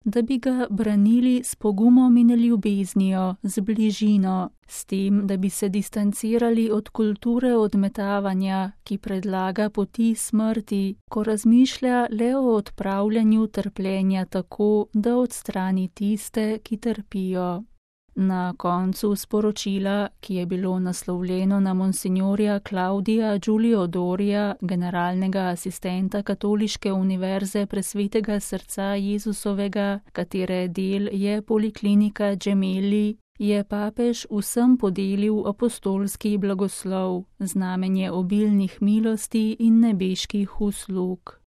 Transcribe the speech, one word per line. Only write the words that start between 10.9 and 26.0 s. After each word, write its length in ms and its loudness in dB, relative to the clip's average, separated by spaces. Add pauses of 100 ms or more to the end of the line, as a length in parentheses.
ko 140 -4
razmišlja 880 4
le 240 0
o 200 2
odpravljanju 920 0
trpljenja 760 -2
tako, 680 0
da 240 2
odstrani 720 -2
tiste, 760 -4
ki 140 -6
trpijo. 840 -4 (540)
Na 400 0
koncu 580 0
sporočila, 920 -2 (120)
ki 160 -8
je 100 -2
bilo 340 -2
naslovljeno 800 -2
na 140 2
monsinjorja 840 0
Claudia 800 0
Giulio 500 2
Doria, 720 -2
generalnega 800 -2
asistenta 840 -4